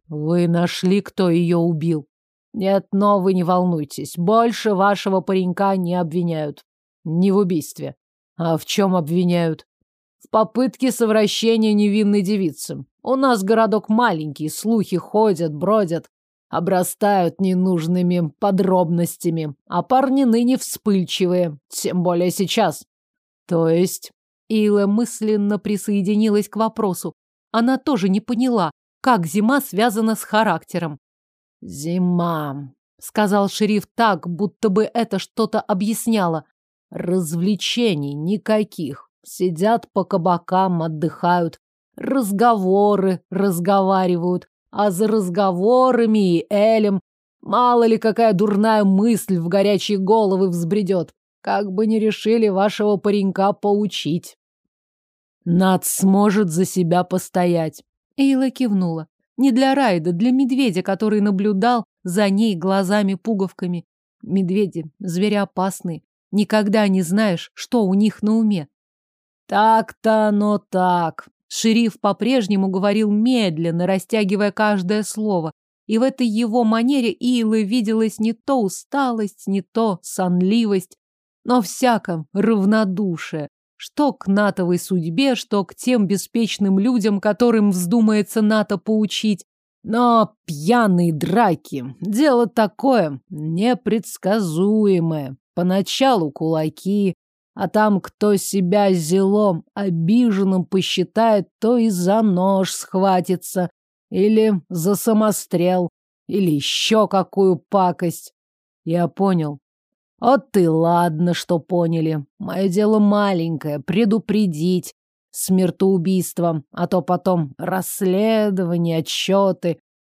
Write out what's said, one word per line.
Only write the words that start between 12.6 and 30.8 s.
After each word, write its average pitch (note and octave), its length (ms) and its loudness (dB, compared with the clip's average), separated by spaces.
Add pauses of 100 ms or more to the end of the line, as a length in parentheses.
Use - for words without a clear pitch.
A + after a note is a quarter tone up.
У B3+ 140 -2
нас C4 260 2
городок A3 460 0
маленький, D#3 600 0
слухи G#3+ 480 -2
ходят, E3+ 580 0
бродят, E3+ 540 -2 (400)
обрастают F3+ 920 0
ненужными F3+ 1000 0
подробностями. E3+ 1160 0 (120)
А F3 160 -2
парни C4+ 420 0
ныне A#3+ 340 2
вспыльчивые, F3+ 1000 -2 (100)
тем - 340 -4
более F3 280 0
сейчас. F3+ 540 -2 (640)
То E3 220 0
есть? F3 420 0 (380)
Эйла G#3 380 2
мысленно G#3 720 0
присоединилась G#3 920 0
к - 80 -14
вопросу. G#3 580 -4 (380)
Она A#3+ 260 2
тоже A#3 300 0
не G3 120 2
поняла, A#3 520 -2 (280)
как G#3+ 260 2
зима G#3+ 340 0
связана A3 560 -2
с - 80 -14
характером. F3 760 -2 (640)